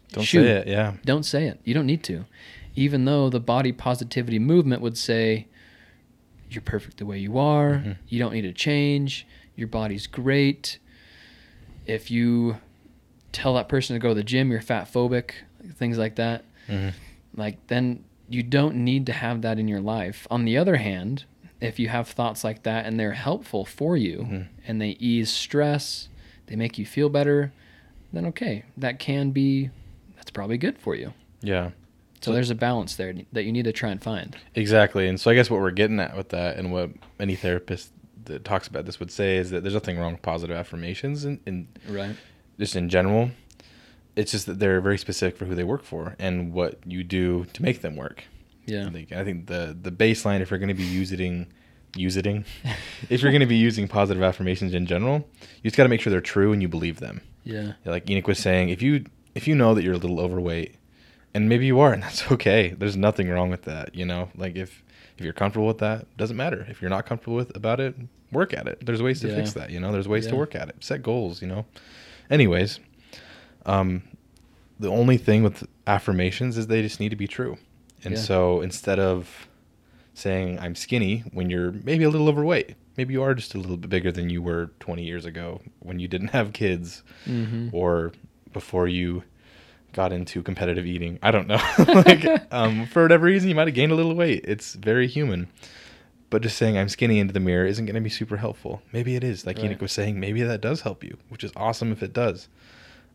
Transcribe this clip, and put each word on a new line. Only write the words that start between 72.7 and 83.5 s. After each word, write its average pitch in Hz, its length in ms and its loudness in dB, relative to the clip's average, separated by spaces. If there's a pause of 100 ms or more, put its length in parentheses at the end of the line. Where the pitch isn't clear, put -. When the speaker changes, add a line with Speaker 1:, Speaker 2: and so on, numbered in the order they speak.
Speaker 1:
um, 92 380 2 (800)
the 104 100 -4
only 120 280 6
thing 110 260 6
with 104 200 0 (220)
affirmations 101 720 0
is 110 80 -2
they 113 160 2
just 107 180 -6
need 107 100 -2
to 110 60 -6
be 101 120 -4
true. 127 300 -6 (440)
And 92 120 -6
Speaker 2:
Yeah. 110 60 -2
Speaker 1:
so 90 400 4
instead 92 380 -2
of 92 480 -2 (680)
saying, 92 440 -4
"I'm 87 160 -8
skinny," 113 460 -2 (120)
when 90 180 -4
you're 90 200 -2
maybe 117 340 -2
a 151 60 4
little 156 180 2
overweight, 147 460 0 (220)
maybe 127 160 -4
you 131 100 0
are 135 120 2
just 120 200 -8